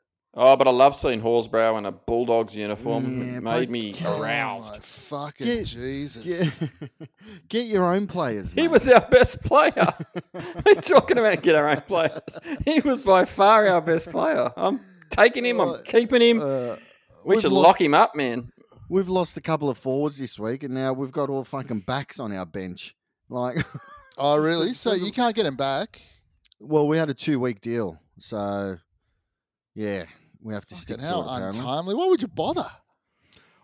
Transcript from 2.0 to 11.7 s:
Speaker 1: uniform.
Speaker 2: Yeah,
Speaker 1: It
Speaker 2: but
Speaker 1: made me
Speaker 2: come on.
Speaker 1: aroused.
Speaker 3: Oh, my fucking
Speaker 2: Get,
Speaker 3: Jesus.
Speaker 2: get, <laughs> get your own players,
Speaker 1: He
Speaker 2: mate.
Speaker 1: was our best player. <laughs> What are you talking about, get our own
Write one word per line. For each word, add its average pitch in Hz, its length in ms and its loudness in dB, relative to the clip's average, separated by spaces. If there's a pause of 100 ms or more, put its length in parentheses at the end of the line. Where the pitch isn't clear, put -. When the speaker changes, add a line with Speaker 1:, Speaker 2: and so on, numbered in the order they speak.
Speaker 1:
uniform. 107 520 -6
Speaker 2:
Yeah, 127 320 -8
Speaker 1:
It 123 80 -12
Speaker 2:
but 113 120 -4
Speaker 1:
made 123 120 -2
me 113 240 -6
Speaker 2:
come 104 220 -6
on. 104 60 -8
Speaker 1:
aroused. 110 520 -6
Speaker 3:
Oh, - 60 -16
my - 20 -20
fucking - 680 -14
Speaker 2:
Get, 233 180 -4
Speaker 3:
Jesus. 139 960 -6
Speaker 2:
get, 151 500 -12 (140)
<laughs> 202 240 -20
get 233 200 -6
your 196 180 0
own 185 200 0
players, 117 460 -6
Speaker 1:
He 302 120 -2
Speaker 2:
mate. 330 80 0
Speaker 1:
was 269 180 4
our 240 200 8
best - 340 4
player. 302 300 4
<laughs> - 600 -2
What 185 340 -4
are 415 60 10
you - 80 6
talking - 360 4
about, 214 240 2
get 165 140 4
our 151 140 4
own 143 120 0